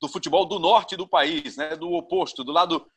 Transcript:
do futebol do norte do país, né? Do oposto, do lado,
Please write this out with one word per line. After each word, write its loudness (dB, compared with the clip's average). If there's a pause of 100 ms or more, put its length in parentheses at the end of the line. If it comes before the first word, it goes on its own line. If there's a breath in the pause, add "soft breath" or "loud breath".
do -6
futebol 0
do -6
norte 4
do -8
país, 0
né? -6
Do -8
oposto, -4
do -6
lado, 2 (100)